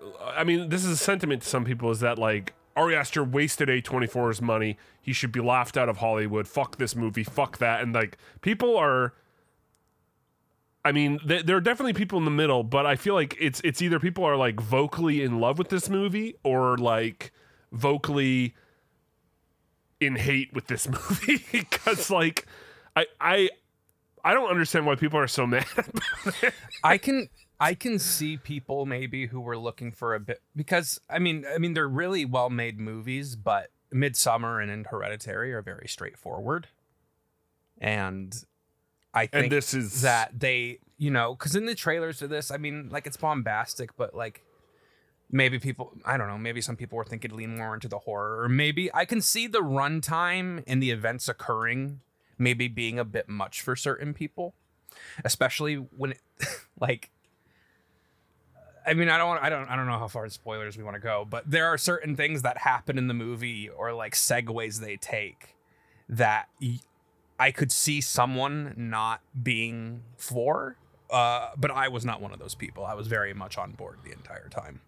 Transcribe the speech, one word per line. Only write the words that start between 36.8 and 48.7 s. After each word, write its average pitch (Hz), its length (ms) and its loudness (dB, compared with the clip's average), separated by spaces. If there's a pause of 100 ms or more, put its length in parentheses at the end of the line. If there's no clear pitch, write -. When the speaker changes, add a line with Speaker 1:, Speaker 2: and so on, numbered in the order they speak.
Speaker 2:
And 95 520 -2 (800)
I 113 100 4
Speaker 1:
And 113 80 -4
Speaker 2:
think 139 200 2
Speaker 1:
this 139 220 0
is 127 280 -2
Speaker 2:
that 120 380 2
they, 123 400 -2 (180)
you 147 140 0
know, 123 240 2
'cause 147 200 -4
in 214 100 0
the 233 100 -2
trailers 165 440 -2
to 147 80 -8
this, 147 240 -4
I 139 60 -6
mean, 147 320 -8
like, 151 180 -8
it's 139 100 -12
bombastic, 120 800 -2
but, 113 160 -4
like, 113 300 -10 (880)
maybe 131 280 4
people, 127 340 -6 (120)
I 135 120 0
don't 110 100 -2
know, 101 100 -6
maybe 117 240 -6
some 117 140 -6
people 117 220 -10
were 113 80 -4
thinking 110 300 -10
lean 113 220 -10
more 110 160 -6
into 110 140 -10
the 101 120 -8
horror, 107 420 -4
or 120 80 0
maybe 151 440 2